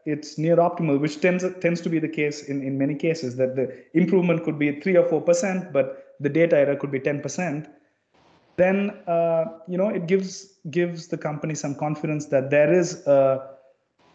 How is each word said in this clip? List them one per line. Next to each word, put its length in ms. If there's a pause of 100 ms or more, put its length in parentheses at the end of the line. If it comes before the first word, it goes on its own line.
it's 320
near 200
optimal, 440
which 200
tends, 240 (160)
tends 220
to 60
be 120
the 80
case 400
in, 140
in 140
many 200
cases, 400
that 180
the 180 (220)
improvement 480
could 160
be 220
three 160
or 120
four 120
percent, 520
but 460
the 100
data 300
error 160
could 160
be 80
ten 240
percent, 460 (880)
then, 340 (160)
uh, 380 (240)
you 100
know, 120
it 180
gives, 460 (160)
gives 380
the 80
company 380
some 220
confidence 500
that 240
there 220
is 340
a, 420 (680)